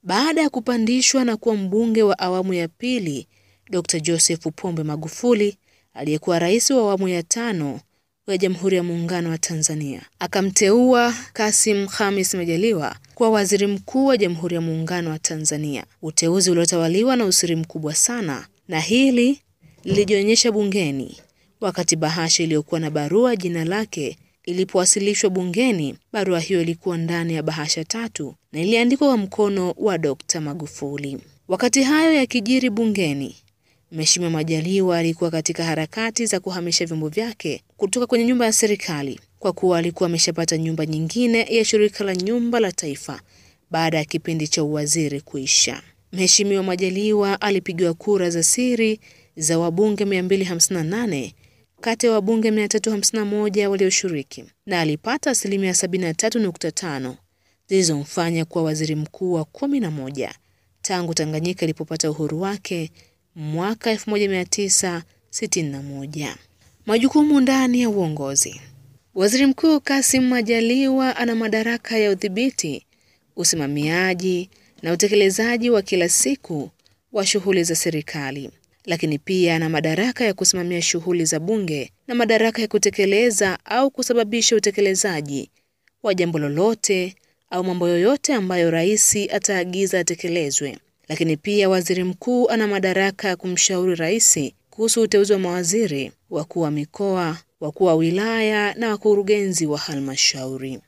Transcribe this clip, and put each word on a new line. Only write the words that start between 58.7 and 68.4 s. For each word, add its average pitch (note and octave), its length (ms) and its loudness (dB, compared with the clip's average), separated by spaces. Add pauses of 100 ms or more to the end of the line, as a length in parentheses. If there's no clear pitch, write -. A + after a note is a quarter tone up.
mkuu F3 380 -6
wa D#3 120 -2
kumi C#4+ 340 -4
na F3+ 120 -2
moja C3+ 420 -8 (480)
tangu F3 320 -2
Tanganyika D#3+ 520 -2
ilipopata D#3 460 -2
uhuru D#3 300 -4
wake F#3+ 500 -6 (440)
mwaka F3 560 -4
elfu G#3+ 180 -4
moja G#3 200 0
mia F#3 160 -2
tisa F#3 580 -2 (260)
sitini G3 400 -4
na C#3 120 -8
moja. C#3 540 -10 (500)
Majukumu C#4 560 4
ndani B3+ 400 4
ya A#3 80 2
uongozi. D3+ 720 -2 (540)